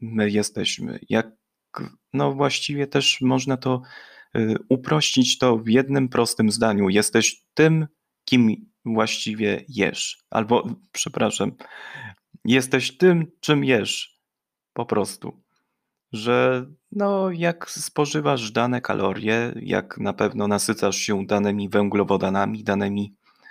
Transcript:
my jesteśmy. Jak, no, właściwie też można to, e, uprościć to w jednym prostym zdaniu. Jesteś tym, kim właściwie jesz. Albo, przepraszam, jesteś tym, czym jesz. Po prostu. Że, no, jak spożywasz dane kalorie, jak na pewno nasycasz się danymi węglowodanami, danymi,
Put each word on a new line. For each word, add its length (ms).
my 280
jesteśmy. 720
Jak, 180
no, 200
właściwie 540
też 340
można 360
to, 240
e, 200
uprościć 680
to 200
w 100
jednym 420
prostym 420
zdaniu. 380
Jesteś 640
tym, 340
kim 300
właściwie 840
jesz. 600
Albo, 380
przepraszam, 600
jesteś 520
tym, 280
czym 240
jesz. 560
Po 120
prostu. 580
Że, 540
no, 400
jak 380
spożywasz 800
dane 300
kalorie, 720
jak 420
na 160
pewno 340
nasycasz 480
się 300
danymi 440
węglowodanami, 920
danymi, 520